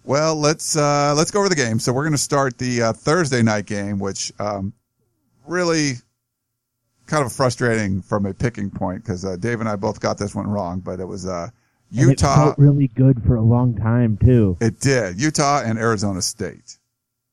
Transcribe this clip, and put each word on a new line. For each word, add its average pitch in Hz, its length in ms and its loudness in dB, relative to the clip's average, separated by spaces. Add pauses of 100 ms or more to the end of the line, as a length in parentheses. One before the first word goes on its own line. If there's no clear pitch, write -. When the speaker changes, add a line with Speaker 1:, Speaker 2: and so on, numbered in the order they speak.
Speaker 1:
Well, 156 320 0
let's, 151 400 0
uh, 147 420 2
let's 165 140 2
go 208 80 0
over 196 100 2
the 185 60 0
game. 117 240 0
So - 120 0
we're 131 120 -2
gonna 156 160 0
start 135 400 -2
the, 123 240 -2
uh, 113 100 2
Thursday 147 480 0
night 107 240 2
game, 101 320 -6
which, 98 420 -6
um, 101 340 -6 (720)
really 160 460 -2 (1120)
kind 151 180 0
of 110 60 -4
frustrating 113 720 0
from 101 240 -2
a 95 60 -6
picking 107 360 -4
point, 92 340 -8
'cause, 92 220 -6
uh, 95 120 -6
Dave 113 220 -4
and 113 80 -4
I 107 80 -4
both 104 240 -4
got 104 200 -4
this 101 160 -6
one 101 120 -6
wrong, 95 340 -4
but 90 180 -10
it 92 80 -8
was, 92 180 -10
uh, 90 240 -6 (420)
Speaker 2:
And 135 100 -2
it 131 200 4
Speaker 1:
Utah. 139 140 2
Speaker 2:
felt 139 240 4
really 143 300 6
good 131 340 2
for 131 120 4
a 113 60 -2
long 120 340 4
time, 113 420 2
too. 110 420 4
Speaker 1:
It 110 200 0
did. 110 400 0
Utah 143 440 0
and 113 140 -2
Arizona 104 440 -2
State. - 560 -10 (560)